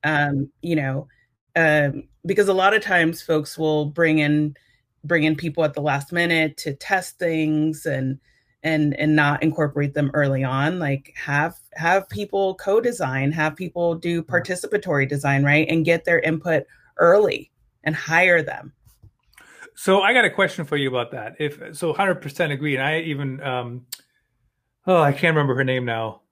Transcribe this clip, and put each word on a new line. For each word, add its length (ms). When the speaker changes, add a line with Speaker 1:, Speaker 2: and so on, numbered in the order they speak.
Speaker 1:
Um, 480
you 140
know, 320
um, 540
because 240
a 40
lot 200
of 80
times 400
folks 360
will 280
bring 340
in, 380
bring 180
in 120
people 280
at 100
the 80
last 300
minute 460
to 160
test 460
things 680
and, 340
and, 360
and 160
not 280
incorporate 500
them 200
early 300
on. 360
Like, 360
have, 400
have 360
people 460
co-design, 760
have 240
people 400
do 320
Speaker 2:
Right. 160
Speaker 1:
participatory 640
design, 360
right? 260
And 160
get 180
their 160
input 440
early 540
and 100
hire 460
them. 320
Speaker 2:
So 260
I 120
got 100
a 60
question 360
for 120
you 100
about 240
that. 280
If, 200
so 180
hundred 280
percent 320
agree. 220
And 100
I 140
even, 420
um, 440
oh, 160
I 100
can't 240
remember 200
her 80
name 200
now. 380